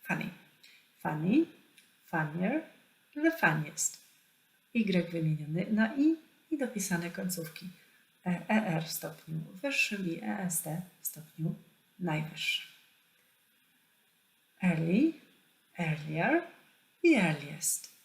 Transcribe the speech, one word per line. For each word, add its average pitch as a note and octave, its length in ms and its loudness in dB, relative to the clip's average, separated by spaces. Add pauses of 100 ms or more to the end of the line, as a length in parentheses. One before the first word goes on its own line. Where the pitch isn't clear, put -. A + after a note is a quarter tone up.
funny. - 280 -4 (720)
Funny, F3+ 440 2 (580)
funnier, F3 600 0 (500)
the D#4 180 4
funniest. D#3 680 0 (760)
Y F#3+ 380 2
wymieniony D#3 600 -2
na A3 240 2
I D4+ 200 4 (360)
i D#4 60 -2
dopisane F#3 540 -2
końcówki, F3+ 580 -6 (560)
e, F3+ 40 -2
E G3 460 0
R D#3+ 80 0
w - 80 -8
stopniu D#3+ 480 -8 (220)
wyższym G#3+ 480 -2
i E3 140 -4
E G#3 160 -4
S F3+ 220 -2
T D#3+ 200 -4 (200)
w - 60 -8
stopniu - 480 -6 (440)
najwyższym. - 720 -4 (1900)
Early, F3+ 500 4 (640)
earlier, D#3+ 680 0 (580)
the E4 160 8
earliest. D#3 720 0 (160)